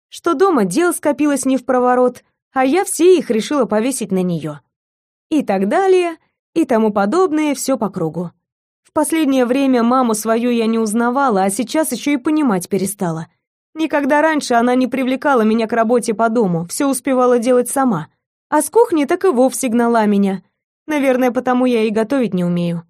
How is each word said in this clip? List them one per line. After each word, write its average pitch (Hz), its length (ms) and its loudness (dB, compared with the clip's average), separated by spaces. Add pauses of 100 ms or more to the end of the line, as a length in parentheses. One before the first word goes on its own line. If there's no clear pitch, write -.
что - 260 -4
дома 294 300 2
дел 302 280 0
скопилось 294 540 -2
невпроворот, 247 760 0 (300)
а 262 120 0
я 320 200 0
все 359 320 4
их 254 140 -2
решила 226 340 -2
повесить 214 480 -2
на 185 100 0
неё. 156 380 -6 (680)
И 294 120 0
так 196 260 0
далее, 359 480 2 (380)
и 330 100 2
тому 220 280 2
подобное, 294 600 0
всё 269 220 -2
по 220 120 -2
кругу. 170 420 -6 (520)
В - 100 -20
последнее 294 540 0
время 254 360 2
маму 240 320 2
свою 226 360 -2
я 233 160 0
не 226 120 0
узнавала, 233 640 0
а 196 80 0
сейчас 311 400 -2
ещё 269 220 -4
и 294 40 0
понимать 277 520 0
перестала. 180 580 -4 (480)
Никогда 294 480 0
раньше 302 320 0
она 240 220 2
не 254 100 0
привлекала 262 560 0
меня 220 240 2
к 214 60 -6
работе 233 420 0
по 226 140 0
дому, 185 380 0
всё 285 220 -2
успевала 254 520 0
делать 247 280 2
сама. 233 380 -2 (420)
А 302 140 0
с - 80 -6
кухни 381 340 2
так 349 200 -2
и 381 40 4
вовсе 262 380 0
гнала 233 400 2
меня. 202 380 0 (420)
Наверное, 262 460 0
потому 254 340 0
я 233 160 0
и 226 80 0
готовить 220 440 -2
не 180 100 -2
умею. 175 460 -4